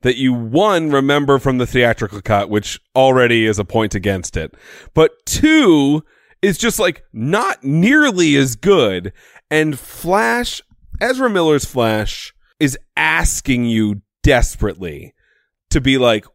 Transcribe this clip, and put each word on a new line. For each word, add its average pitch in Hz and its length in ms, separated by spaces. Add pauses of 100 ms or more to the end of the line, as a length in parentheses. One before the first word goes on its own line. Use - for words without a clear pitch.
that 131 140
you, 131 140
one, 156 600
remember 139 480
from 131 180
the 123 80
theatrical 117 560
cut, 101 300
which 104 280 (160)
already 123 520
is 104 100
a 104 80
point 110 300
against 95 420
it. 80 160 (400)
But - 320
two, 165 800 (400)
is 196 160
just, 233 180
like, 185 340
not 185 520
nearly 180 720
as 131 200
good. 104 560 (380)
And 156 300
Flash, 226 840 (400)
Ezra 254 280
Miller's 160 360
Flash, 110 680 (280)
is 139 180 (180)
asking 156 680
you 110 380 (180)
desperately 95 920 (560)
to 151 100
be 135 160
like 117 380